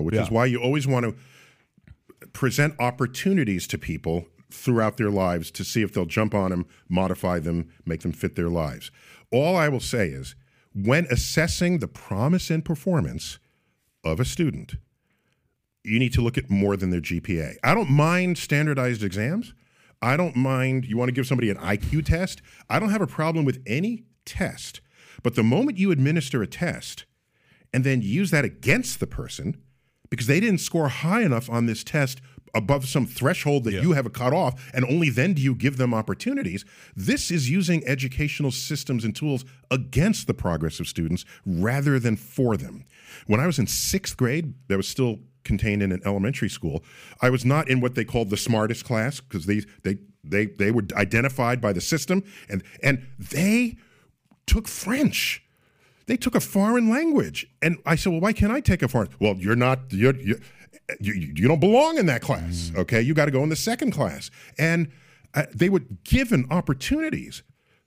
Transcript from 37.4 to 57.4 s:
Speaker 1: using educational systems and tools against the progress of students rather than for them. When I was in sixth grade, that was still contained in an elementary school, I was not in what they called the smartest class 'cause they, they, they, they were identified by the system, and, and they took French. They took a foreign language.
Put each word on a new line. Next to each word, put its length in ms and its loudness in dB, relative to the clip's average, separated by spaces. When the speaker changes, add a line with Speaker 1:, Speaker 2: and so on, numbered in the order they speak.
Speaker 1:
using 360 0
educational 640 -2
systems 540 -4
and 100 -2
tools 300 -4
against 560 0
the 80 -2
progress 460 -2
of 80 -6
students 380 -4
rather 540 2
than 160 0
for 420 0
them. 280 -12
When 120 4
I 60 2
was 140 0
in 80 2
sixth 500 -4
grade, 380 0
that 100 0
was 100 -2
still 320 -2
contained 400 0
in 80 2
an 140 -2
elementary 440 -2
school, 340 -6
I 80 6
was 160 0
not 240 2
in 120 2
what 120 0
they 100 -2
called 280 -2
the 60 -2
smartest 460 0
class 360 -2
'cause 260 -8
they, 160 0
they, 160 -2
they, 240 0
they 240 0
were 140 2
identified 640 0
by 100 2
the 100 -2
system, 420 -2
and, 140 -4
and 240 2
they 580 0
took 200 -2
French. 760 -2
They 100 0
took 160 -2
a 60 4
foreign 500 2
language. 560 0